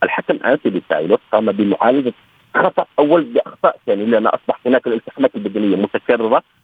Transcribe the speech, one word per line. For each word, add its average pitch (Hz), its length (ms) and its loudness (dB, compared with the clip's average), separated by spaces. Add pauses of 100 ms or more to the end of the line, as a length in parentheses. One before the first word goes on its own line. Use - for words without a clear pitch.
الحكم - 420 -2
أنتوني 107 440 -2
تايلور 80 300 0 (140)
قام 107 200 0
بمعالجة 110 600 0 (420)
خطأ 180 320 0 (120)
أول 151 240 4
بأخطاء 127 640 -2
ثانية، 104 180 0
لأن 113 220 2
أصبحت - 400 -4
هناك 127 200 2
الالتحامات 123 480 -4
البدنية 104 420 -2
متكررة، 113 680 0 (220)